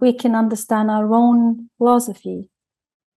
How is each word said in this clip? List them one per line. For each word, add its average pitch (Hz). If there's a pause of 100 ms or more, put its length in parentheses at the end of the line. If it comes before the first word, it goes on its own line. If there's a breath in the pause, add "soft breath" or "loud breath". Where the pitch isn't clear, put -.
we 254
can 247
understand 220
our 214
own 233
philosophy, 233 (680)